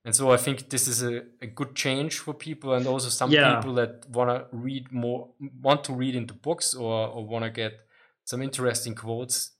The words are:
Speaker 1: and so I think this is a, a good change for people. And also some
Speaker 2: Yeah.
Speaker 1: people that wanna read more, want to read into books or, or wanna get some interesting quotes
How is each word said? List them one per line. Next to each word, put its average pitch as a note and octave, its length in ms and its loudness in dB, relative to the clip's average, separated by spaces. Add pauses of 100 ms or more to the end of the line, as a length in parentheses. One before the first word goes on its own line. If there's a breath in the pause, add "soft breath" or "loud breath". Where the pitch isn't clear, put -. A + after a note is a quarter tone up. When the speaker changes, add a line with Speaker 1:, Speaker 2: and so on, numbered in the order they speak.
Speaker 1:
and A#2 100 -2
so C3+ 160 6
I B2 60 10
think B2+ 320 0
this - 180 0
is A#2+ 140 0
a, A#2+ 220 -2 (180)
a A2 60 -12
good B2+ 280 -6
change C#3+ 440 0
for D3 160 -8
people. D3 380 -4
And B2+ 120 2
also B2+ 240 0
some B2+ 220 2
Speaker 2:
Yeah. C#3 240 8
Speaker 1:
people A#2+ 200 -2
that A#2 340 -2
wanna B2 420 0
read B2+ 400 -8
more, B2 380 -4 (300)
want C#3 260 4
to C3+ 80 -6
read B2+ 200 -2
into A#2 220 -4
books - 400 -2
or, A2+ 320 0
or A2 180 -8
wanna A2+ 240 -4
get A2 300 -6 (460 soft breath)
some B2+ 180 -4
interesting A#2+ 500 -2
quotes A#2 680 -4